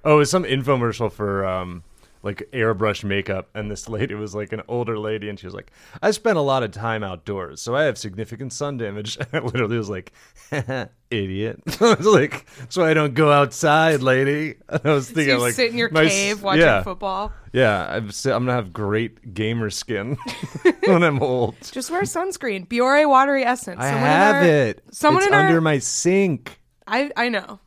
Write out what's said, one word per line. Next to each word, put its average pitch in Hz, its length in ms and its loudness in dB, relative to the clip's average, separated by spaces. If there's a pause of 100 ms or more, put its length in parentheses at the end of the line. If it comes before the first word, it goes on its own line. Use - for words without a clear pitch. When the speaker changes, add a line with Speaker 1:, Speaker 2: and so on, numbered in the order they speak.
Speaker 1:
oh, 151 160 6
it's 143 120 2
some 180 140 2
infomercial 120 640 -2
for, 98 340 -4
um, 90 380 -6 (400)
like, 98 280 -8
airbrush 110 520 -2
makeup, 98 500 -4
and 107 180 -8
this - 160 -12
lady 107 280 -4
was, 104 180 -10
like, 104 180 -8
an 110 160 -8
older 117 300 -4
lady, 107 320 -6
and 101 100 -12
she 98 60 -20
was 90 80 -14
like, 98 180 -16 (300)
"I 190 100 2
spent 208 260 0
a 151 40 0
lot 135 220 0
of 104 80 -6
time 110 320 -4
outdoors, 92 580 -10
so 120 140 -4
I 151 80 0
have 131 140 0
significant 110 540 -10
sun 143 260 -8
damage." 104 400 -8
<laughs> - 20 -20
And 120 120 -6
I 156 80 -2
literally 120 380 -2
was 107 120 -4
like, 92 220 -10 (400)
<laughs> - 0 - (580)
"Idiot." 101 520 -4 (100)
<laughs> - 100 -4
I 226 140 6
was 185 100 -6
like, 170 400 4 (240)
"So 180 140 0
I 160 100 4
don't 151 200 2
go 151 180 4
outside, 151 680 4
lady." 135 600 0
<laughs> - 80 -20
And - 160 -2
I 151 80 4
was 135 140 0
Speaker 2:
So - 60 -18
Speaker 1:
thinking, 139 220 2
Speaker 2:
you 120 60 0
Speaker 1:
like, 120 120 2
Speaker 2:
sit 233 180 0
in 233 60 -6
your 233 120 -2
Speaker 1:
my 160 160 4
s-, 208 60 4
Speaker 2:
cave 202 320 -2
watching 190 180 2
Speaker 1:
yeah. 110 220 4
Speaker 2:
football? 101 480 -6 (220)
Speaker 1:
Yeah, 107 360 2
I'm 101 220 -6
si-, 135 200 -4
I'm 120 140 0
gonna 123 80 -2
have 98 200 -4
great 107 600 -6
gamer 107 360 -2
skin 110 480 -6 (340)
<laughs> - 340 0
when 175 180 6
I'm 143 180 2
old. 127 340 0 (160)
Speaker 2:
Just 254 200 -10
wear 359 120 -2
sunscreen. 277 640 -6
Biore 262 400 4
Watery 269 360 4
Essence. 240 360 -4
Speaker 1:
I 127 120 -2
Speaker 2:
Someone 139 180 0
Speaker 1:
have 190 340 6
Speaker 2:
in 175 60 8
our, 151 60 6 (120)
Speaker 1:
it. - 240 -6
Speaker 2:
someone 359 320 2
Speaker 1:
It's 403 60 2
Speaker 2:
in 392 40 4
our 392 140 6
Speaker 1:
under 165 140 4
my 156 180 2
sink. 185 800 0 (280)
Speaker 2:
I, 269 280 -2
I 240 140 0
know. 202 380 -6